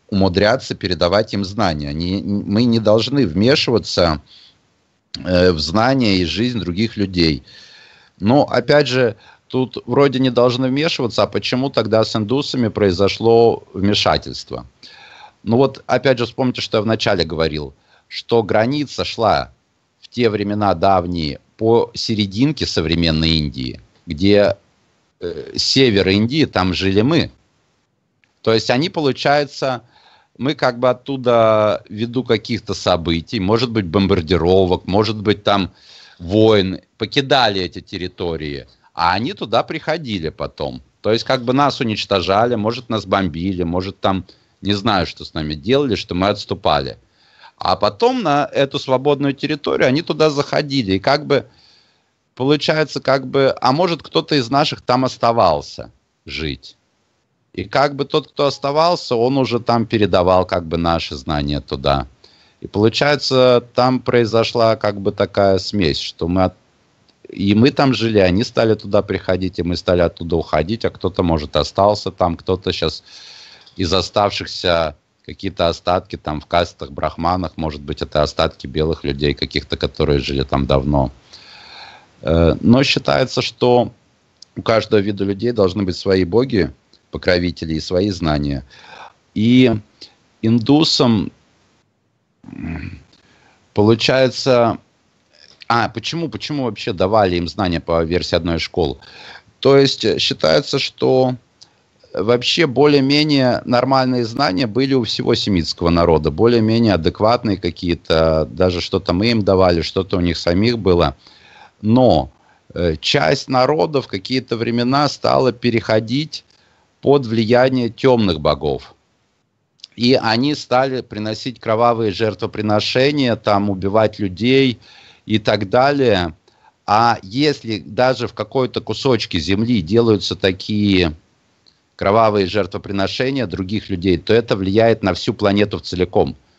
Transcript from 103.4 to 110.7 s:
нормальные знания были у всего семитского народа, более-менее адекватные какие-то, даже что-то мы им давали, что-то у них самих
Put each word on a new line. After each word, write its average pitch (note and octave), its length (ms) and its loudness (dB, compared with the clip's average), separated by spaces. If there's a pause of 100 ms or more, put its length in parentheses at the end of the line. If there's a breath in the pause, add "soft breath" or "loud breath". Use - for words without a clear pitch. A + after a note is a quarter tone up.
нормальные B2+ 600 2
знания C#3 420 -2
были C3 280 0
у B2 100 2
всего - 300 -2
семитского E2+ 560 0
народа, E2 400 4
более-менее A2 640 2
адекватные G2+ 640 0
какие-то, D#2+ 920 0
даже F2 300 0
что-то - 320 -4
мы G2+ 180 0
им A2+ 120 0
давали, F#2 400 2
что-то F#2+ 340 -4
у F2 40 0
них F2 160 0
самих G#2+ 420 0